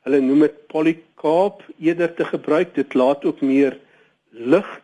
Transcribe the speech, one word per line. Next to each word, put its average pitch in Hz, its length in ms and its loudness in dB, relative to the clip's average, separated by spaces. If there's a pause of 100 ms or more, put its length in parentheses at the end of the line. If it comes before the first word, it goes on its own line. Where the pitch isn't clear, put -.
hulle 139 180 0
noem 135 200 2
dit - 260 0
Polycarb, 165 960 -2 (180)
eerder 170 340 -2
te 160 100 -4
gebruik. 156 500 -4
Dit - 200 -6
laat 139 300 0
ook 151 160 -4
meer 135 380 0 (520)
lig 127 520 -2